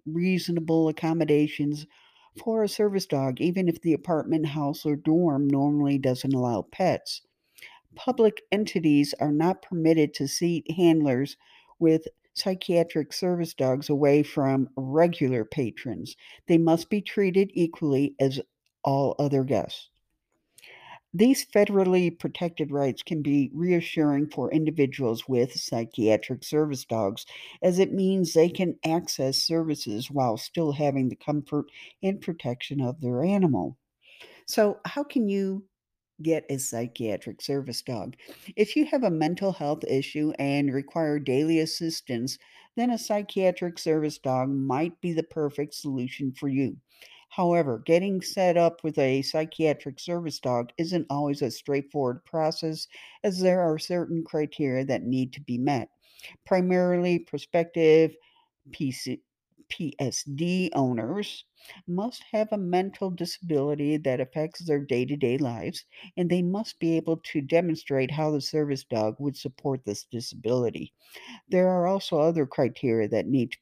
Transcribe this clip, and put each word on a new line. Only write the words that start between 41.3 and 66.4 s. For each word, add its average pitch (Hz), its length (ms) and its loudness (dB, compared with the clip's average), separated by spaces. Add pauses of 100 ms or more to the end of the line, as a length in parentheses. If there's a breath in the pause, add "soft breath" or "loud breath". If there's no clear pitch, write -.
assistance, 156 800 -4 (360 soft breath)
then 240 140 0
a 233 80 0
psychiatric 190 800 -2
service 156 400 0
dog 131 320 0
might 139 500 -2
be 175 140 -4
the 160 80 0
perfect 151 540 -4
solution 131 580 -6
for 147 140 -8
you. 135 280 0 (540 loud breath)
However, 170 560 0
getting 185 380 2
set 180 340 0
up 170 260 2
with 156 140 -2
a 135 240 2
psychiatric 151 800 -2
service 175 400 -6
dog 120 400 -2
isn't 170 280 -2
always 143 360 -2
a 120 80 -2
straightforward 139 760 -4
process, 160 600 -4 (360 loud breath)
as 185 160 -2
there 185 220 4
are 156 160 0
certain 170 460 -4
criteria 143 640 -2
that 131 180 -2
need 127 300 -2
to 139 80 -16
be 123 180 -6
met. 135 300 -2 (580 loud breath)
Primarily, 180 720 2
prospective 160 960 2 (560 soft breath)
P 135 200 -4
C, 127 300 -10 (480)
P - 300 -8
S 127 240 -4
D 175 500 -2
owners 131 680 -4 (420 loud breath)
must 196 460 -6
have 220 220 0
a 208 40 -2
mental 190 520 -2
disability 151 880 -2
that 135 240 -2
affects 156 420 -6
their 151 160 0
day-to-day 135 580 0
lives, 113 460 -6 (320 loud breath)
and 175 140 0
they 180 120 2